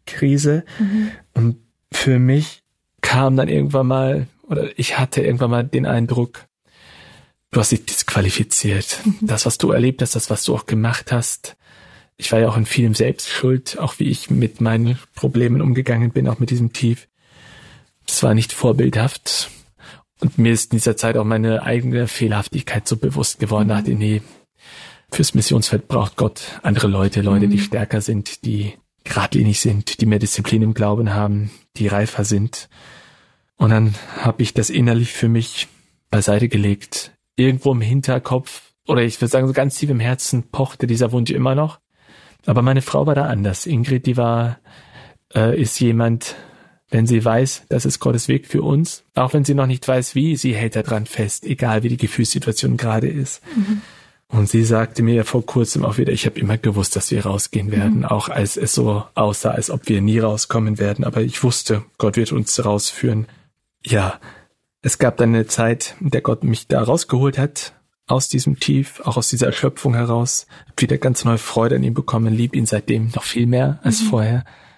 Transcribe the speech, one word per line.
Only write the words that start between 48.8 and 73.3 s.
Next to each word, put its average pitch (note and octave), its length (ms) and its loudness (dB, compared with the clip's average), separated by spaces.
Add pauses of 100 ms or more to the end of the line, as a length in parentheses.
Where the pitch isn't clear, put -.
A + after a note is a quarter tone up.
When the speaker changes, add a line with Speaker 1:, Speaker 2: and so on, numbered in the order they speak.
Speaker 1:
auch B2+ 180 0
wenn D3+ 100 2
sie C#3+ 100 0
noch C#3 120 2
nicht C3 200 -2
weiß, B2+ 300 0
wie, D3+ 220 0
sie B2 180 -2
hält A2+ 220 -2
da G#2+ 60 0
dran A2 220 -4
fest, - 400 -4
egal A2+ 380 0
wie A#2+ 60 0
die A#2+ 80 -2
Gefühlssituation A#2+ 800 -2
gerade A2+ 320 0
ist. C#3+ 320 -6 (120)
Speaker 2:
Mhm. G#3 280 -2 (480)
Speaker 1:
Und G#2 180 2
sie A2+ 160 2
sagte A2+ 400 0
mir A2+ 220 4
vor B2 200 -2
kurzem B2 380 0
auch G#2+ 140 -2
wieder, B2+ 160 0
„Ich - 120 -2
hab - 120 -4
immer G#2+ 200 0
gewusst, G2+ 380 -2
dass - 160 -4
wir G#2 140 -2
rausgehen G2+ 460 -4
werden“, G#2 280 2
Speaker 2:
Mhm. B2 60 -2
Speaker 1:
auch G#2 240 -2
als - 260 -2
es - 180 -2
so G#2 300 0 (120)
aussah, G#2+ 360 0
als - 180 -4
ob - 200 -4
wir G#2 120 2
nie G#2+ 180 2
rauskommen G#2+ 600 0
werden. G#2 240 -2
Aber A#2 180 -2
ich A#2+ 220 -2
wusste, A2+ 400 0 (140)
Gott G#2 180 0
wird A2+ 160 0
uns B2 320 -2
rausführen. A2 640 -2 (600)
Ja, G2 360 0 (600)
es - 160 -2
gab B2 200 2
dann A#2 180 4
eine A2 120 2
Zeit, - 520 -2
in D3+ 120 -2
der A2+ 100 0
Gott A#2 240 -2
mich A#2 220 -2
da C3 140 2
rausgeholt C3+ 560 0
hat, D3 360 -4 (360)
aus C3 200 0
diesem C3+ 280 0
Tief, - 440 -2
auch - 160 -4
aus A#2 100 0
dieser A#2+ 200 0
Erschöpfung - 460 0
heraus, A#2 540 0 (220)
hab - 120 -8
wieder C3+ 160 2
ganz - 280 0
neue A#2 120 4
Freude A#2+ 380 0
an C3 80 2
ihm A#2+ 100 0
bekommen, A2+ 400 0
lieb A#2+ 220 0
ihn A#2+ 100 0
seitdem A2+ 480 -2
noch - 100 -6
viel A#2+ 240 0